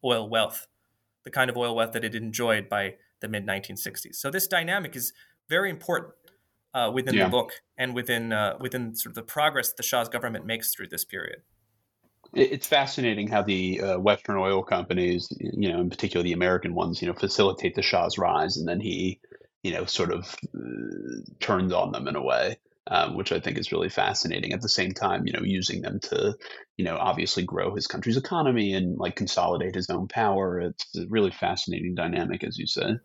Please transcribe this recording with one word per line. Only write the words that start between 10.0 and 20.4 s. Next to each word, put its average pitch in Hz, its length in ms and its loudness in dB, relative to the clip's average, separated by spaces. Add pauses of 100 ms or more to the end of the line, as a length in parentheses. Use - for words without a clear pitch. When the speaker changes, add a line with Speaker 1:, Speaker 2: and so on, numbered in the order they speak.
Speaker 1:
government 117 340 -4
makes 113 300 -2
through 90 140 -10
this 85 160 -6
period. - 360 -8 (920)
Speaker 2:
It, 135 180 6
it's 135 140 -4
fascinating 127 640 2
how 107 140 4
the, 95 380 0
uh, 95 180 2
Western 101 380 4
oil 185 260 4
companies, 90 640 2 (120)
y-, - 140 -4
you 95 180 2
know, 85 80 0
in 90 80 2
particular 90 340 0
the 87 120 2
American 87 400 2
ones, 85 260 -2
you 92 80 0
know, 85 60 -2
facilitate 95 600 2
the - 80 0
Shah's 87 360 2
rise, 82 400 2
and 82 100 0
then 90 120 0
he, 90 400 -2 (420)
you 92 100 -2
know, 85 140 -2
sort - 260 0
of, 95 240 -6 (180)